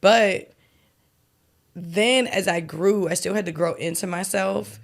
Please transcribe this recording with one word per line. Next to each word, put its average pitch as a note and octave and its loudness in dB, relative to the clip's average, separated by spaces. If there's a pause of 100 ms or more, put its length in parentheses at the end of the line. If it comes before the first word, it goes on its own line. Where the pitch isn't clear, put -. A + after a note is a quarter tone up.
But G#3 4 (1200)
then G#3 2
as F#3+ -2
I E3+ 0
grew, F3 0
I - 0
still C3+ -2
had G#3 0
to F3 -6
grow E3 -2
into G#3 -4
myself. G3 -4